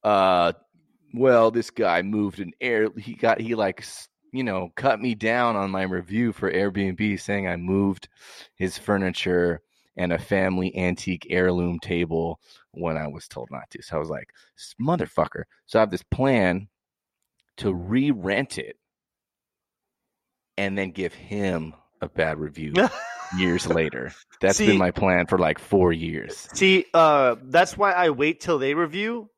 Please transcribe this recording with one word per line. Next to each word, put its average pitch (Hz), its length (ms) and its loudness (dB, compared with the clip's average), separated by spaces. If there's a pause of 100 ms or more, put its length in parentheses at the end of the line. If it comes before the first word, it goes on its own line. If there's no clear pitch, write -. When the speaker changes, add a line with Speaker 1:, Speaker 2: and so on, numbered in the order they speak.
Speaker 1:
uh, 95 500 4 (600)
"Well, 120 360 6
this 117 200 -4
guy 90 320 0
moved 101 380 -2
an 87 200 -10
air, 110 360 0
he 110 180 -12
got, 113 260 0
he, 113 140 -4
like, 98 260 -2
s-, - 280 -18 (240)
you 131 100 -4
know, 95 340 -4
cut 120 240 0
me 120 140 -2
down 113 420 0
on 98 140 -2
my 95 120 -2
review 95 500 -2
for - 180 -2
Airbnb, 98 720 0
saying 98 260 -4
I 90 100 -4
moved 95 520 0 (460)
his 92 240 -4
furniture 90 840 0 (360)
and 87 160 -2
a 85 60 -2
family 92 580 -2
antique 90 540 -4
heirloom 87 480 0
table 82 600 -4 (320)
when 82 260 -6
I 76 100 -6
was 71 220 -14
told 62 220 -14
not 65 200 -14
to." - 120 -18
So 82 140 -8
I - 20 -2
was 78 100 -8
like, - 240 -10 (240)
"S-, - 240 -20
motherfucker." - 600 -2 (240)
So 117 120 2
I - 40 6
have 107 80 0
this - 120 -6
plan 104 680 0 (880)
to 101 180 -2
re-rent 104 840 -2
it - 180 -12 (1800)
and 98 200 -2
then 95 140 -2
give 90 220 -6
him 90 600 -4 (280)
a - 80 -8
bad 80 300 -2
review 78 480 0
Speaker 2:
<laughs> - 260 -8 (240)
Speaker 1:
years 90 300 0
later. 76 460 -2 (280)
That's 95 160 4
Speaker 2:
See 208 100 2
Speaker 1:
been 104 100 6
my 92 140 4
plan 90 360 2
for, 95 100 2
like, 80 220 2
four 92 340 4
years. 82 600 -8
Speaker 2:
See, 190 400 4
uh, 147 500 6
that's 165 340 2
why 202 160 2
I 180 160 4
wait 147 320 0
till 165 180 0
they 135 140 0
review 202 640 -4